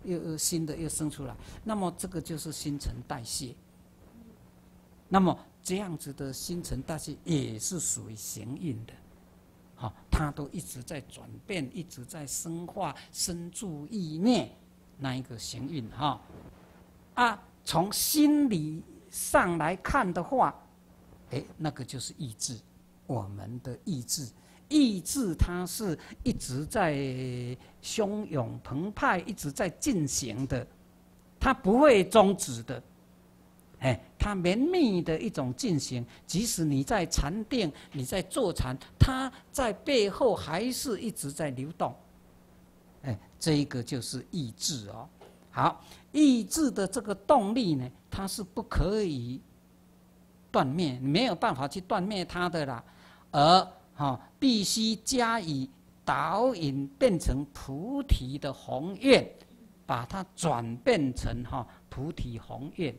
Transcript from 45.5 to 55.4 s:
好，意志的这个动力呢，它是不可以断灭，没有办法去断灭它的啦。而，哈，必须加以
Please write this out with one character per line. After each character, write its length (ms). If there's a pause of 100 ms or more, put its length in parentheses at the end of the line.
好， 320 (280)
意 320
志 280
的 160
这 140
个 120
动 400
力 220
呢， 120 (220)
它 180
是 160
不 200
可 380
以 400 (1120)
断 160
灭， 320
没 240
有 100
办 220
法 120
去 140
断 220
灭 220
它 240
的 160
啦。 180 (480)
而， 360 (260)
哈， 260 (180)
必 260
须 340
加 420
以 300 (340)